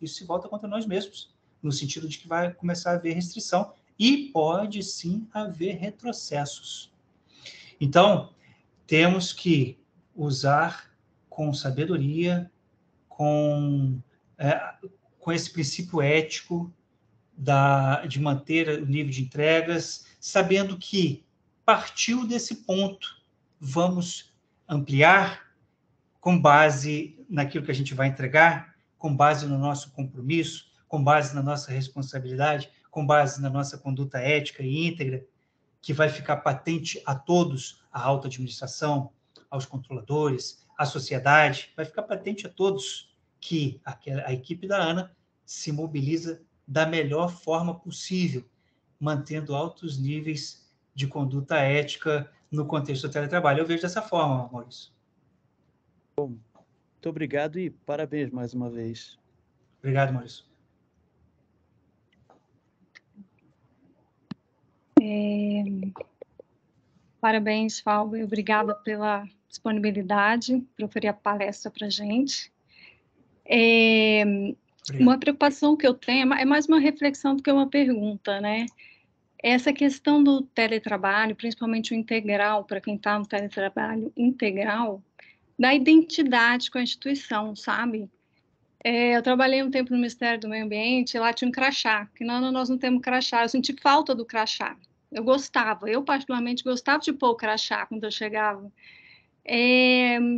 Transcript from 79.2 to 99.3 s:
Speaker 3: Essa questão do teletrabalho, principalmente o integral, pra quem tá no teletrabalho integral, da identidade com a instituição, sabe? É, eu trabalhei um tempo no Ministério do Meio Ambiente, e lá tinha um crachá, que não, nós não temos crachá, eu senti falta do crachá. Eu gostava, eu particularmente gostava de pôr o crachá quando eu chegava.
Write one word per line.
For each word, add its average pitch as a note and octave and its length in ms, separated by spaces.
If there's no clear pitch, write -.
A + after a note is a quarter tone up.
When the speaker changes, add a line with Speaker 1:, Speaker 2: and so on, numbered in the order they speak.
Speaker 3:
Essa B3 320
questão C#4+ 500
do C#4 160
teletrabalho, G#3+ 960
principalmente A3+ 560
o - 20
integral, G#3+ 680
pra G3 160
quem G#3 160
tá G#3 220
no G#3 80
teletrabalho G#3+ 920
integral, G#3+ 840
da B3+ 160
identidade B3+ 960
com - 80
a B3 40
instituição, A#3+ 720
sabe? A3 540
É, A#3+ 320
eu A#3 80
trabalhei C4 400
um C4+ 80
tempo B3+ 200
no B3 80
Ministério A#3 420
do A3 80
Meio A3 160
Ambiente, A#3 500
e A#3 60
lá A#3 120
tinha B3 160
um B3 40
crachá, A3 640
que A#3 80
não, B3 260
nós B3+ 200
não B3+ 80
temos B3+ 240
crachá, B3+ 400
eu A#3 80
senti C4+ 280
falta D4 360
do A#3 100
crachá. A3 520
Eu A3 100
gostava, A#3 640
eu A#3+ 140
particularmente B3 600
gostava B3+ 340
de D4+ 140
pôr C#4 160
o A#3 80
crachá G#3+ 500
quando A3 160
eu G#3+ 80
chegava. G#3 640